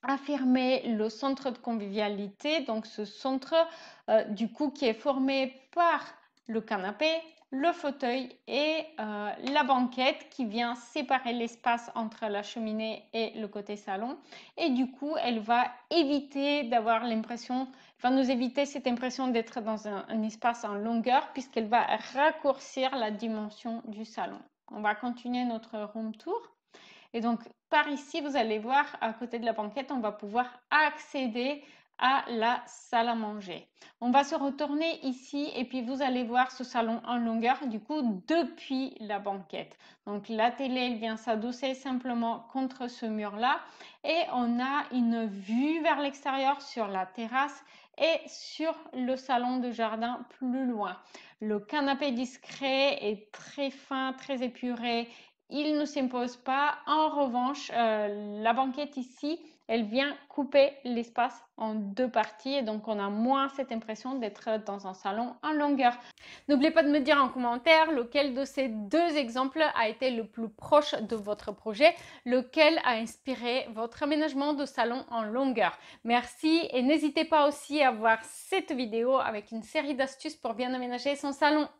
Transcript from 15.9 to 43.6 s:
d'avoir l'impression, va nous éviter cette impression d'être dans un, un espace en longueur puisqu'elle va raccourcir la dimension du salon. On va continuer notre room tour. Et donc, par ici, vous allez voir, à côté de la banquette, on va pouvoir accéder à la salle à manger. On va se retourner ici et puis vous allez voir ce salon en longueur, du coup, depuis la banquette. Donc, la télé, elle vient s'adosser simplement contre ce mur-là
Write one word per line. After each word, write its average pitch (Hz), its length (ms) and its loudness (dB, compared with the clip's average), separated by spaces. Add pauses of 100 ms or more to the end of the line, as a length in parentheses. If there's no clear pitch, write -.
d'avoir 226 420 2
l'impression, 240 640 -2 (320)
va - 80 4
nous 262 200 4
éviter 254 360 2
cette 277 220 -6
impression 254 420 -2
d'être 233 320 -2
dans 214 260 -4
un, 202 220 -6
un 220 140 0
espace 233 420 -2
en 208 80 -4
longueur 233 580 0
puisqu'elle 226 380 -6
va 226 160 4 (280)
raccourcir 277 840 0
la 214 120 0
dimension 220 760 -6
du 214 180 -10
salon. 202 380 -8 (280)
On 214 120 -10
va 208 140 2
continuer 247 500 -4
notre 226 340 -6 (140)
room 220 200 -6
tour. 427 280 -6 (760)
Et 233 60 -2
donc, 226 200 0 (280)
par 294 200 4
ici, 294 320 -6
vous 285 140 -4
allez 220 220 2
voir, 262 280 2 (140)
à 226 140 -2
côté 240 240 -8
de 233 80 -6
la 226 80 0
banquette, 220 380 -6
on 262 80 -2
va 214 120 -2
pouvoir 214 360 -2 (240)
accéder 285 920 0 (360)
à 262 280 2
la 233 380 0
salle - 420 -2
à 233 60 0
manger. 208 540 -8 (340)
On 240 80 0
va 269 140 6
se 277 100 -2
retourner 294 720 -2
ici 285 500 -4
et 262 100 -2
puis 254 180 -6
vous 262 180 -4
allez 254 220 0
voir 247 280 2
ce - 120 -10
salon 233 420 -2
en 240 120 -2
longueur, 233 500 0
du 220 120 -4
coup, 302 220 -4 (260)
depuis 269 720 -2
la 208 200 -4
banquette. 196 580 -8 (300)
Donc, 202 200 -8
la 226 220 2
télé, 254 320 -2
elle 247 160 -2
vient 220 200 -4
s'adosser 247 580 -2
simplement 247 760 -4
contre 262 360 -4
ce 247 180 -10
mur-là 220 540 -2 (440)